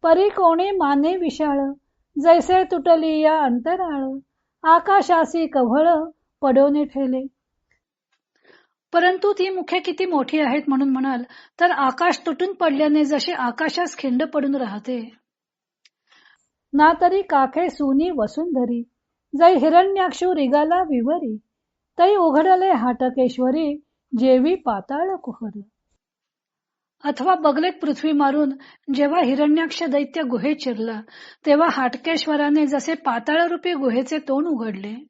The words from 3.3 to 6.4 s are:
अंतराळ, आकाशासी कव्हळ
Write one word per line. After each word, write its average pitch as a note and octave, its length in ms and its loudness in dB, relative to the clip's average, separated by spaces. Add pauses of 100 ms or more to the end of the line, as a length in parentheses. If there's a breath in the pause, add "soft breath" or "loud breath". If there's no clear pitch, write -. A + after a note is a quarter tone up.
अंतराळ, C#4 760 -4 (460)
आकाशासी E4+ 840 2
कव्हळ C#4+ 420 2 (520)